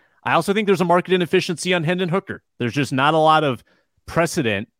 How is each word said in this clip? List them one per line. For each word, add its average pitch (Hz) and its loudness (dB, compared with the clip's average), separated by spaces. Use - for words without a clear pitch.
I 123 0
also 170 0
think 208 0
there's 185 2
a 185 2
market 175 2
inefficiency 180 -2
on 175 0
Hendon 180 -2
Hooker. 175 -6
There's 117 -4
just 139 -2
not 139 2
a 160 2
lot 156 4
of 131 -4
precedent 120 -2